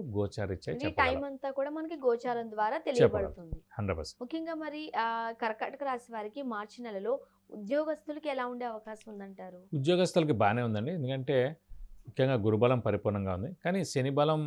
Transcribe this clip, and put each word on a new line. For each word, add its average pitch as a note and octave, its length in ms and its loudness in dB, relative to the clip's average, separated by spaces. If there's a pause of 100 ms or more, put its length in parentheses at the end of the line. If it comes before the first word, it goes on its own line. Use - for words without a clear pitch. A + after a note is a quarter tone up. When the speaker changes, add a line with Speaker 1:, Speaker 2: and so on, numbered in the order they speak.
(120)
Speaker 1:
గోచారీత్యా G2+ 600 -2
Speaker 2:
అంటే B3 120 -2
ఈ - 20 0
Speaker 1:
చెప్పగలం. C4 260 2
Speaker 2:
టైమ్ C4+ 120 -2
అంతా C#4 260 -6
కూడా C#4 180 -2
మనకి D#4+ 260 -6
గోచారం A#3+ 560 0
ద్వారా G#3+ 240 0
Speaker 1:
చెప్పగలం. C4 340 4
Speaker 2:
తెలియబడుతుంది. D#3+ 480 -4 (160)
Speaker 1:
హండ్రెడ్ F#2+ 240 -2
పర్సెంట్. D2 240 -8
Speaker 2:
ముఖ్యంగా D#4+ 320 -6
మరి, D#4 440 -8
ఆ, A3+ 80 2 (260)
కర్కాటక A#3 520 -6
రాశి B3 280 -4
వారికి A3 300 -8
మార్చి A#3 420 -8
నెలలో A3 300 -4 (360)
ఉద్యోగస్తులకి D4+ 800 -2
ఎలా C4 160 -2
ఉండే B3 200 -6
అవకాశం A3 460 -10
ఉందంటారు? F#3+ 480 -14 (140)
Speaker 1:
ఉద్యోగస్తులకి D#3+ 600 4
బాగానే A2 280 4
ఉందండి, A2+ 300 0
ఎందుకంటే C3+ 460 0 (680)
ముఖ్యంగా C3+ 260 2
గురుబలం A2+ 460 6
పరిపూర్ణంగా G2+ 540 0
ఉంది, A#2+ 220 -4 (100)
కానీ F3+ 200 0
శని C3 240 0
బలం D3 380 4